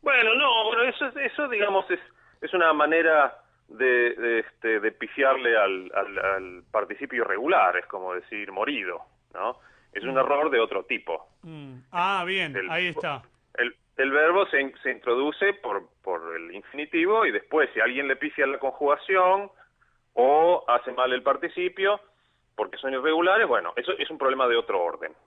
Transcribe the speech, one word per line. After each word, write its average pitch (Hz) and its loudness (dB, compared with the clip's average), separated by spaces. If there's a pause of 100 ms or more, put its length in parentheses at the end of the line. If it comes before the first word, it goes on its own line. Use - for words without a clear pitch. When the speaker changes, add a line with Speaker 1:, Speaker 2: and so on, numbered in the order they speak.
Speaker 1:
Bueno, 247 4
no, 247 2
bueno, 233 0
eso 262 -4
es, 247 -8 (160)
eso, 294 -4
digamos, 202 0
es, 180 -2 (400)
es - -8
una 165 4
manera 151 4 (320)
de, 120 2
de, 117 0
este, 110 -2
de 107 -2
pifiarle 127 0
al, 95 0
al, 98 -4
al 95 -4
participio 113 -4
regular, 104 2
es 90 -4
como 92 -8
decir 101 -10
morido, 98 -6 (320)
¿no? 107 -6 (340)
Es 101 -8
un 131 -6
Speaker 2:
Mm. 131 2
Speaker 1:
error 143 2
de 120 4
otro 104 0
tipo. 85 -6 (140)
Speaker 2:
Mm. 147 -16 (180)
Ah, 180 0
bien, 180 -4
Speaker 1:
El, 95 -4
Speaker 2:
ahí 175 -2
está. 151 -6 (320)
Speaker 1:
el, 120 -2 (240)
el 135 2
verbo 170 4
se 143 0
in-, 135 -6
se 131 -4
introduce 135 0
por, 101 -6 (200)
por 82 -6
el 85 -12
infinitivo 165 0
y 135 2
después, 135 0
si 110 -2
alguien 127 0
le 135 0
pifia 147 -2
la 139 -4
conjugación 185 0 (640)
o 151 4
hace 120 0
mal 127 0
el 131 -2
participio, 180 0 (560)
porque 104 -6
son 135 -6
irregulares, 170 2
bueno, 101 0
eso 123 -4
es 151 -6
un 156 -12
problema 131 2
de 120 2
otro 101 0
orden. 80 -6 (140)